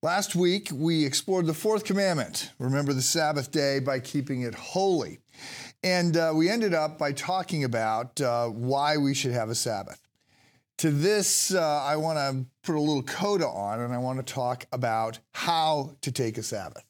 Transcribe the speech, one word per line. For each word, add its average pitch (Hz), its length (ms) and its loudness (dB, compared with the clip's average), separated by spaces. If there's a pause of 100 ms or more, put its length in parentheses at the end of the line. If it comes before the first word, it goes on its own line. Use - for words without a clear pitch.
Last 180 300 0
week, 180 360 2
we 156 320 2
explored 170 440 0
the 160 80 0
fourth 214 280 0
commandment, 190 760 0
"Remember 139 340 0
the 131 80 0
Sabbath 147 480 0
day 139 300 2
by 131 200 0
keeping 131 440 -4
it 117 100 -6
holy." 165 640 0 (640)
And, 175 340 2
uh, 165 200 4
we 160 120 4
ended 208 280 2
up 156 240 -2
by 147 120 0
talking 175 520 -2
about, 117 580 -2
uh, 120 280 2
why 139 480 0
we 139 180 2
should 135 160 -2
have 113 180 -2
a 120 60 -4
Sabbath. - 520 -6 (720)
To 160 140 2
this, 185 640 2
uh, 185 40 4
I 147 360 2
wanna 143 500 -2 (160)
put 170 140 -2
a 151 40 2
little 147 220 2
coda 190 460 0
on, 101 320 -4
and 120 160 -4
I - 20 -2
wanna 127 240 -2
talk 123 500 -4
about 113 460 -2 (140)
how 156 720 0
to 139 100 -4
take 113 260 -2
a 113 60 -8
Sabbath. 95 460 -8